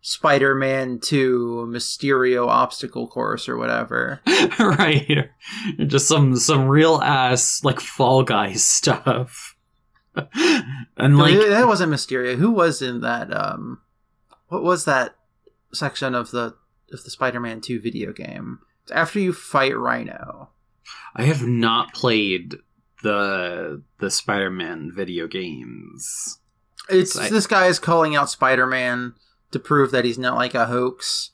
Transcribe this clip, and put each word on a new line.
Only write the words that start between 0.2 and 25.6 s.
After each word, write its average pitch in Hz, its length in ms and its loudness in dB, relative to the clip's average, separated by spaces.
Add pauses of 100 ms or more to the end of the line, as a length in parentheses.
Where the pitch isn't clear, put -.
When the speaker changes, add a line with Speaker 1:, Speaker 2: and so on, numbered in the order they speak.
Speaker 1:
two 120 680 0
Mysterio 123 800 0
obstacle 123 600 -2
course 113 420 -6
or 120 80 -4
whatever. 120 680 -4
Speaker 2:
<laughs> 311 60 2 (280)
Right. 151 720 2 (580)
Just 139 200 2
some, 143 300 4
some 135 300 2
real 151 340 6
ass, 127 640 2
like, 139 160 2
Fall 131 440 2
Guys 101 400 0
stuff. - 920 0 (600)
<laughs> - 0 -
And, 143 1040 2
Speaker 1:
No, 147 60 8
Speaker 2:
like, 156 100 6 (160)
Speaker 1:
that 233 180 6
wasn't 180 240 2
Mysterio. 127 460 -2
Who 202 140 4
was 170 320 2
in 120 180 -6
that, 120 340 -6
um, 104 460 -8 (680)
what 170 160 -6
was 170 220 0
that 131 300 0 (580)
section 139 400 -6
of 120 180 -4
the, 117 240 -6 (380)
of 123 100 -18
the 127 60 -20
Spider-Man 120 520 -6
two 117 200 -8
video 113 320 -8
game? - 460 -14 (240)
It's - 80 -18
after 165 280 -2
you 185 140 0
fight 135 420 -2
Rhino. 120 760 -8 (680)
Speaker 2:
I 117 80 -4
have 143 240 2
not 117 460 2
played 104 640 0 (440)
the, 90 800 -2 (180)
the 98 120 -4
Spider-Man 90 840 -4
video 87 320 -6
games. 62 1120 -10 (500)